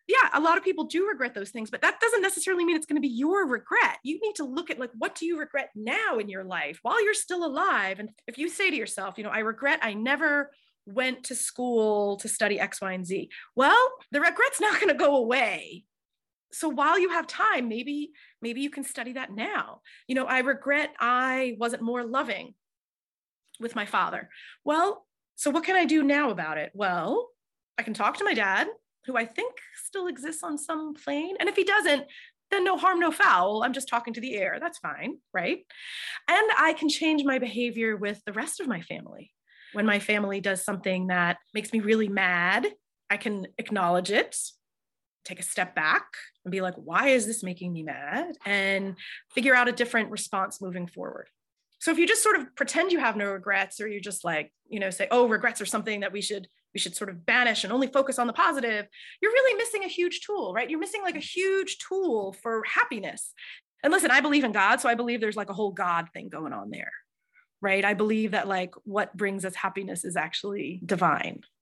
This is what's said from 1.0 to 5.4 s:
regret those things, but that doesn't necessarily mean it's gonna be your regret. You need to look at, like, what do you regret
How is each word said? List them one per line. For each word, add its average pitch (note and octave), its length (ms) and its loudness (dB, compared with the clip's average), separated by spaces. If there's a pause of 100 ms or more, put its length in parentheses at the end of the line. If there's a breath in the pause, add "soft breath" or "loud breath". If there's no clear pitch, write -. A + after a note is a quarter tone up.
regret B3+ 260 -2
those G3+ 180 -8
things, A3 200 -10
but A#3 100 -8
that F#4+ 180 2
doesn't A4+ 220 2
necessarily F#4 440 0
mean E4+ 100 2
it's D#4 100 -4
gonna D4 140 0
be C#4+ 80 0
your D4+ 400 2
regret. B3+ 560 0
You D#4 160 -6
need G#4+ 160 -2
to - 80 -6
look C#4 260 -6
at, C#4+ 80 -6
like, A#3+ 160 -8
what A#3 220 -4
do E4 100 -8
you E4 140 -2
regret C#4+ 360 -6